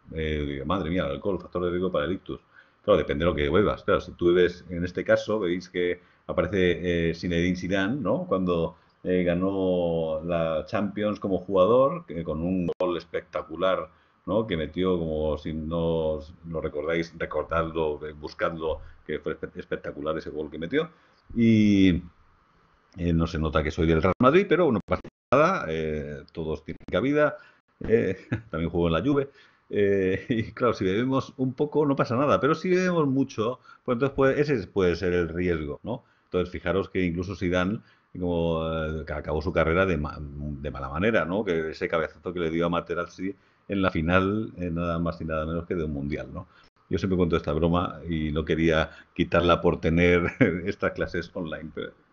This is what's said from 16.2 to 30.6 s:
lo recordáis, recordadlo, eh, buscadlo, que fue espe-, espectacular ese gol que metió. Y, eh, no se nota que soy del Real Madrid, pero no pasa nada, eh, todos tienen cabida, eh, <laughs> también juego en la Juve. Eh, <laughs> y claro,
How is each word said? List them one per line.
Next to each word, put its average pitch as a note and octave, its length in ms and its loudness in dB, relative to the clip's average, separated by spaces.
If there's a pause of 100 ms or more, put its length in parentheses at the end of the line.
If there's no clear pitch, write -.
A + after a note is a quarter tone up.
lo E2 120 -6
recordáis, D#2+ 580 -4
recordadlo, D#2+ 880 -2
eh, D2+ 60 -10
buscadlo, D#2+ 680 -4 (240)
que D#2 140 -6
fue D#2 200 -6
espe-, - 180 -12
espectacular D#2+ 640 -6
ese D#2+ 120 -10
gol D2+ 200 -8
que D2 80 -12
metió. B2+ 320 -4 (440)
Y, G#2 680 6 (920)
eh, E2+ 160 0
no E2 140 4
se E2+ 120 -4
nota D#2 260 0
que D2 60 -2
soy E2 160 0
del D#2+ 160 4
Real F#2 180 4
Madrid, D#3 280 6
pero F3 220 4
no G#2+ 160 0
pasa - 160 -2 (300)
nada, E3 360 4
eh, D#2 540 -4 (100)
todos D#2 320 -6
tienen - 260 -12
cabida, C#3+ 460 2 (440)
eh, G#2+ 360 2 (140)
<laughs> A2+ 200 -6
también D#2+ 200 -2
juego E2+ 160 2
en E2 60 4
la E2 100 2
Juve. C#3 260 0 (420)
Eh, G2 560 0
<laughs> - 20 -20
y A2 240 -2
claro, A#2+ 220 0